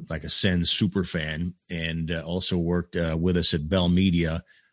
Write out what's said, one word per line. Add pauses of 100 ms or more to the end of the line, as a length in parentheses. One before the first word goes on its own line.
like,
a
Sens
super
fan (160)
and,
uh,
also
worked,
uh,
with
us
at
Bell
Media, (300)